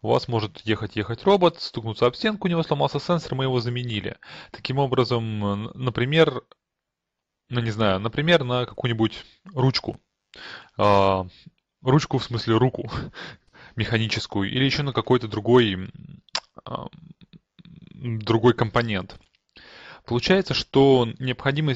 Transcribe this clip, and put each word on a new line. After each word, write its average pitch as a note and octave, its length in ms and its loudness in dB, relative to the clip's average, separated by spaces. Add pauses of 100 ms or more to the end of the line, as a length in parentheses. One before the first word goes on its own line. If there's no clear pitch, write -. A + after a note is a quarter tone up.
У A2 60 -6
вас B2 200 2
может G#2+ 340 -2
ехать-ехать G#2+ 640 -4
робот, F3+ 380 4
стукнуться A2 460 -2
об B2+ 80 0
стенку, G#3+ 320 -4
у - 20 2
него E3 140 0
сломался C#3+ 360 -2
сенсор, D#3+ 360 -2
мы C3 80 -2
его C3 160 0
заменили. A#2+ 580 -6 (320)
Таким - 300 -6
образом, A#2 680 0
н-, G2+ 300 -4
например, B2+ 680 0 (1080)
ну, B2 100 -2
не A2+ 100 -2
знаю, G#2 300 0
например, D3+ 440 2
на B2 220 -2
какую-нибудь A2 580 -2 (300)
ручку. - 480 -2 (760)
А, G2 480 4 (560)
ручку, C3+ 340 2
в A#2 60 -2
смысле, A2+ 340 0
руку A#2+ 320 0 (440)
<laughs> - 420 -20
механическую, G#2+ 720 -2
или C3 140 0
ещё C3+ 180 0
на C#3 120 -2
какой-то A2+ 340 0
другой, A2 460 4
м, F#2 180 -8 (760)
а, - 220 -10 (1040)
м, A#2 260 -8
другой A2+ 360 4
компонент. A2+ 640 -2 (840)
Получается, F3+ 520 0
что C3+ 520 4 (120)
необходимо C#3 560 -2